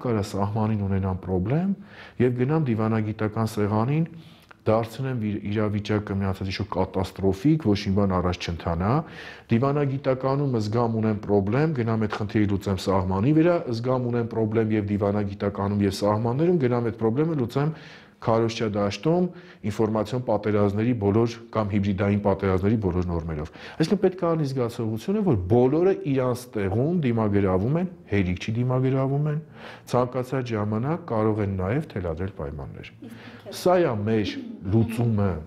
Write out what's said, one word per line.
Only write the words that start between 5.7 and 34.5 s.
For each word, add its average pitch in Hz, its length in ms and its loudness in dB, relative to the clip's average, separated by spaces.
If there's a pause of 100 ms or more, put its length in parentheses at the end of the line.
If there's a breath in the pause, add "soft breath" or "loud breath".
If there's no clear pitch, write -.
մի 98 100 0
հատ 95 160 -4
ինչ-որ 95 280 -4
կատաստրոֆիկ, 95 960 0
ոչ 101 100 4
մի 98 200 -2
բան 101 200 2
առաջ 90 300 -2
չընթանա, 85 420 -2 (600 loud breath)
դիվանագիտականում 135 1120 0
զգամ 113 380 0
ունեմ 107 260 0
պրոբլեմ, 107 500 2
գնամ 113 300 0
այդ - 100 -6
խնդիրը 104 340 2
լուծեմ 98 360 -2
սահմանի 95 500 2
վրա, 175 180 4 (220)
զգամ 123 340 0
ունեմ 117 220 0
պրոբլեմ 110 420 2
և 101 160 0
դիվանագիտականում 101 960 0
և 98 140 -2
սահմաններում, 120 640 2
գնամ 120 260 0
այդ 113 80 -14
պրոբլեմը 139 440 2
լուծեմ 143 280 0 (460 loud breath)
քարոզչա 113 560 2
դաշտում 156 520 0 (440 loud breath)
ինֆորմացիոն 110 560 0
պատերազմների 104 720 2
բոլոր 107 360 2 (200)
կամ 110 160 0
հիբրիդային 101 540 2
պատերազմների 98 580 2
բոլոր 90 300 0
նորմերով։ 80 400 -6 (260 loud breath)
Այսինքն 185 240 0
պետք 185 240 0
է 170 60 2
լինի 156 180 0
զգացողությունը, 120 800 -2
որ 123 100 4 (140)
բոլորը 143 400 6 (200)
իրանց 127 300 0 (140)
տեղում 113 500 0
դիմագրավում 104 720 2
են, 180 100 -2 (220)
հերիք 92 320 0
չի 110 160 -4
դիմագրավում 135 720 0
են, 151 80 -2 (540 loud breath)
ցանկացած 127 640 -2
ժամանակ 107 580 -2
կարող 110 320 2
են 98 160 -2
նաև 110 320 -2
թելադրել 90 480 -4
պայմաններ։ 71 500 -10 (720 loud breath)
Սա 180 160 4
է 160 240 2
մեր 107 320 0 (400)